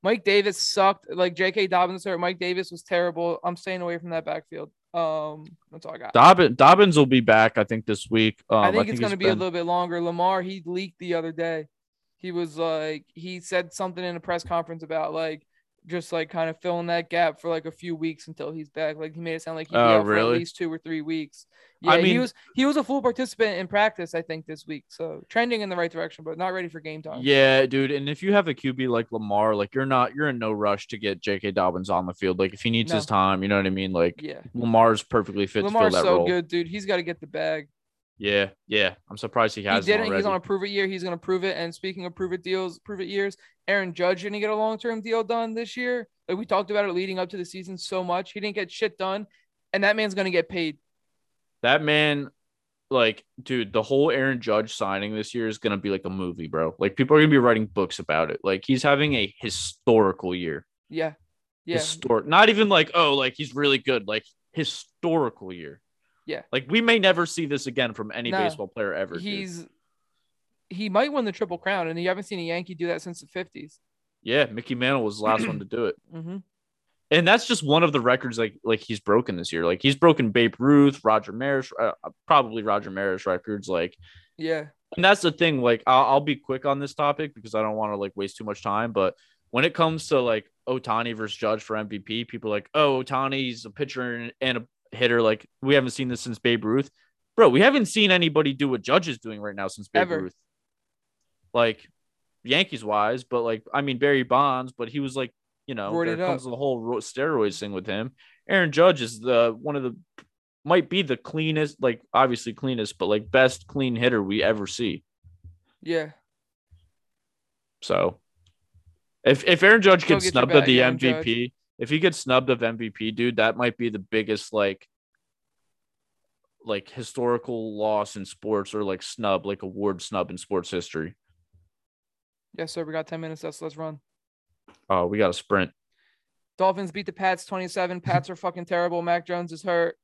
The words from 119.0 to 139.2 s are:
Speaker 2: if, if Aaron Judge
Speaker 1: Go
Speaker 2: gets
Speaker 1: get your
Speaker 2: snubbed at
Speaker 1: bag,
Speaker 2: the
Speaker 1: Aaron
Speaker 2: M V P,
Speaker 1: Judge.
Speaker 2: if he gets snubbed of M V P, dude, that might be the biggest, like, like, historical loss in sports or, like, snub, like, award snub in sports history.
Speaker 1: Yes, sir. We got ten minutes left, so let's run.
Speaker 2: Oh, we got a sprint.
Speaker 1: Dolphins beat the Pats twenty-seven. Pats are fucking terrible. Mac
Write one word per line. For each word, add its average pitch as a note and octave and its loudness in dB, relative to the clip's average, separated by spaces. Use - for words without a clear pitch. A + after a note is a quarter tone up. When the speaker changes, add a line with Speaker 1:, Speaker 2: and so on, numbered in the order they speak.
Speaker 2:
if, C3 4
if F3 4
Aaron G#3 8
Judge F#3 8
Speaker 1:
Go E3 4
Speaker 2:
gets - -2
Speaker 1:
get F3+ 0
your B2 4
Speaker 2:
snubbed C3 2
at D3 10
Speaker 1:
bag, - 4
Speaker 2:
the B2+ 6
Speaker 1:
Aaron B2+ 4
Speaker 2:
M B2+ -6
V B2+ 2
P, A#2+ -2
Speaker 1:
Judge. B2 -10
Speaker 2:
if A#2 -6
he D#3 0
gets F3 2
snubbed C3 2
of A#2+ 2
M A2+ -2
V A2+ -6
P, A2 -6
dude, A#2+ -2
that A2+ 2
might A#2+ -2
be A#2+ -2
the G#2+ -6
biggest, G#2+ -4
like, G2 -2
like, G#2 -6
historical A#2+ -4
loss G#2+ -2
in G2+ -10
sports G#2 -4
or, G#2+ -4
like, F#2+ -6
snub, G2 -2
like, G2 -6
award F#2+ -4
snub F#2 -4
in F2+ -14
sports - -6
history. D#2+ -6
Speaker 1:
Yes, D#3+ -10
sir. E3 -8
We D#3 -12
got D#3 -6
ten D#3+ -10
minutes D#3+ -12
left, D#3 -10
so - -14
let's D3 -12
run. D#3 -12
Speaker 2:
Oh, F2+ 2
we G2+ -2
got G2+ 4
a F2 -4
sprint. F#2+ 0
Speaker 1:
Dolphins F#3+ 0
beat F#3+ -8
the F#3+ -10
Pats F#3 -2
twenty-seven. F#3 -6
Pats F3 0
are F3 -10
fucking F3 -6
terrible. F3 0
Mac E3+ 0